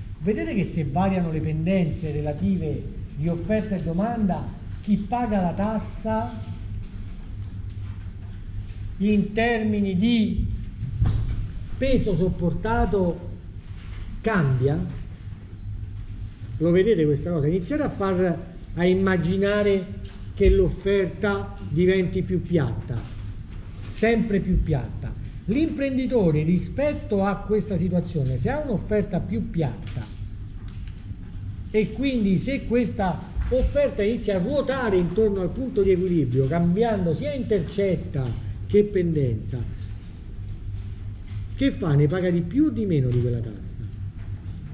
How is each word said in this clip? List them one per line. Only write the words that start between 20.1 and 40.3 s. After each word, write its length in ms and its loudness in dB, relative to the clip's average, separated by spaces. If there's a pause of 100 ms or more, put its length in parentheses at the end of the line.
che 160 6
l'offerta 1040 2 (160)
diventi 520 4
più 200 0
piatta, 580 0 (920)
sempre 480 2
più 220 2
piatta. 500 -2 (340)
L'imprenditore 960 2
rispetto 840 0
a 120 0
questa 400 0
situazione, 600 0
se 140 0
ha 100 0
un'offerta 580 0
più 320 -2
piatta 540 -2 (1700)
e 220 2
quindi 440 2
se 300 -2
questa 560 2 (260)
offerta 540 2
inizia 340 2
a 60 2
ruotare 560 2
intorno 420 4
al 100 0
punto 320 0
di 80 6
equilibrio, 560 4
cambiando 680 4
sia 180 -2
intercetta 920 0 (400)
che 180 6
pendenza, 760 0 (2000)